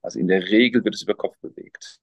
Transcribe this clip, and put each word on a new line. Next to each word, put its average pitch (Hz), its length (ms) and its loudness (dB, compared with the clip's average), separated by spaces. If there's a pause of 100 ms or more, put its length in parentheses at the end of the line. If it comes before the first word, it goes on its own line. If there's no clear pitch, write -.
Also - 180 -10
in 90 80 -2
der 92 220 0
Regel 117 340 4
wird - 120 -4
es - 60 -12
über - 140 -4
Kopf - 260 -6
bewegt. - 600 -20